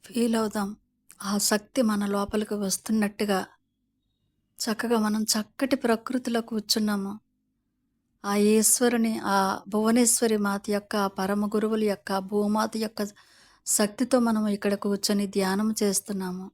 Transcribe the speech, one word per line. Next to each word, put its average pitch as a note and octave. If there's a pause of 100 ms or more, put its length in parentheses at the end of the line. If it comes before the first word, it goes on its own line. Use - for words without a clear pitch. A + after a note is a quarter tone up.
ఫీల్ A#3
అవుదాం. G#3+ (460)
ఆ G3
శక్తి G#3
మన G#3
లోపలికి G3+
వస్తున్నట్టుగా G#3 (1120)
చక్కగా A3+
మనం G#3+
చక్కటి A#3+
ప్రకృతిలో A#3
కూర్చున్నాము. G#3 (1040)
ఆ G3+
ఈశ్వరుని, A3
ఆ G3
భువనేశ్వరి A3
మాత G3+
యొక్క, G3+
ఆ G3+
పరమ G3+
గురువుల G#3+
యొక్క, G3
ఆ G3
భూమాత G#3
యొక్క G#3+ (640)
శక్తితో A3+
మనం A3
ఇక్కడ G3+
కూర్చొని G3+
ధ్యానం G3
చేస్తున్నాము. F#3+